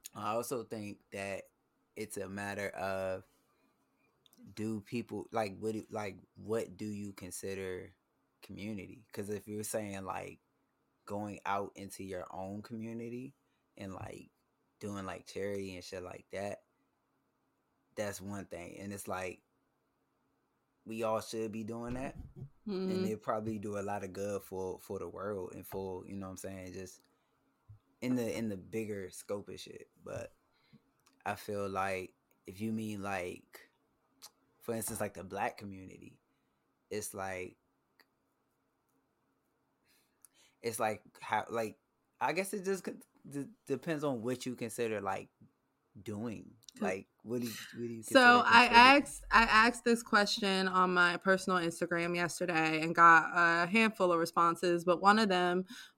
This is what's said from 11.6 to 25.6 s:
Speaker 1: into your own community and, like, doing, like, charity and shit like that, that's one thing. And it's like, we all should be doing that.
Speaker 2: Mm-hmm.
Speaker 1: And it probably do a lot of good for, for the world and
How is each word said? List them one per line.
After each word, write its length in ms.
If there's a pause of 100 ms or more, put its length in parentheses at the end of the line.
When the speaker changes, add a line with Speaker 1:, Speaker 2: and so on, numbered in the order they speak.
Speaker 1:
into 280
your 280
own 300
community 720 (420)
and, 180
like, 360 (500)
doing, 260
like, 200
charity 480
and 100
shit 180
like 300
that, 320 (1300)
that's 240
one 260
thing. 320
And 140
it's 160
like, 340 (1400)
we 200
all 160
should 320
be 120
doing 300
that. 220 (520)
Speaker 2:
Mm-hmm. 220
Speaker 1:
And 160
it 160
probably 360
do 200
a 40
lot 220
of 80
good 300
for, 380
for 180
the 100
world 460
and 120